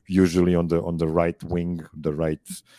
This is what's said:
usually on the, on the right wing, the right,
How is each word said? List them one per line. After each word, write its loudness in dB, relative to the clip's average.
usually 4
on 2
the, 0
on -4
the 0
right 0
wing, -4
the -6
right, -2